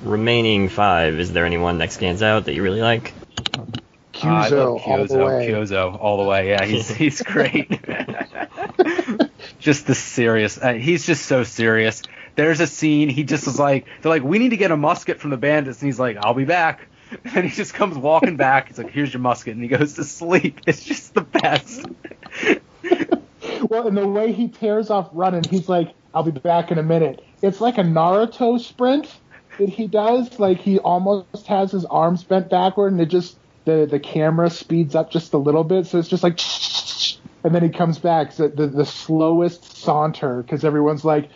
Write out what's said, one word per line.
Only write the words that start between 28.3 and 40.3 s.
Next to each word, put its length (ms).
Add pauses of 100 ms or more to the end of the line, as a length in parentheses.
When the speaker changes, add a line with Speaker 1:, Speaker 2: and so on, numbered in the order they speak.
Speaker 2:
sprint 500 (480)
that 120
he 180
does. 520
Like, 200
he 200
almost 680
has 240
his 140
arms 380
bent 260
backward, 420
and 100
it 60
just, 300 (280)
the, 240
the 100
camera 500
speeds 460
up 160
just 220
a 40
little 260
bit, 240
so 120
it's 100
just 140
like, 160 (1040)
and 120
then 80
he 60
comes 300
back. 340
So 140
the, 200
the 180
slowest 920
saunter, 720